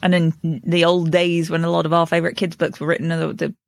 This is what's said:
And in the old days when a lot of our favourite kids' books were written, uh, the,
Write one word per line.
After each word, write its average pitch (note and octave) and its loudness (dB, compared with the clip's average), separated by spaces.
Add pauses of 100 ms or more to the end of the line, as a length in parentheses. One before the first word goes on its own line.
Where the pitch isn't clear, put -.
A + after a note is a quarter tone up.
And F3+ 2
in E3 -2
the E3+ 2
old E3+ 2
days E3+ 2
when E3 -2
a E3 0
lot E3+ 0
of D#3 0
our E3+ 4
favourite E3+ -2
kids' E3+ -4
books - -2
were D3 -4
written, E3 -2
uh, D#3+ -2
the, - -6 (120)